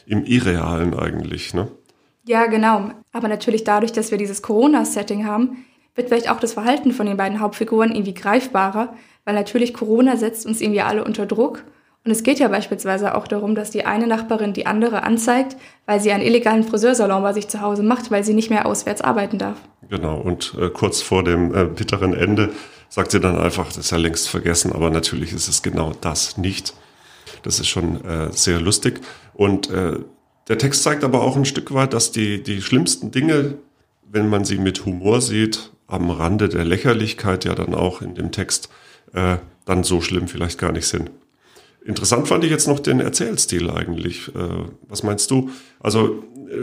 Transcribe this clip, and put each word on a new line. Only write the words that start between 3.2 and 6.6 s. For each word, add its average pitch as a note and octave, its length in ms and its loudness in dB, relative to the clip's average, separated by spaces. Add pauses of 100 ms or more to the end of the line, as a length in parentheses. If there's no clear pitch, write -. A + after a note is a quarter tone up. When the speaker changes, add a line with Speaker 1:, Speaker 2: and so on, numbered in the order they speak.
Speaker 2:
natürlich G#3+ 360 0
dadurch, G#3+ 300 2
dass A3 180 -2
wir G#3+ 60 0
dieses G3 240 -6
Corona-Setting A3 840 2
haben, A3 380 -2 (320)
wird B3 120 -2
vielleicht A#3 220 2
auch A#3 100 0
das A3+ 140 -2
Verhalten B3+ 380 2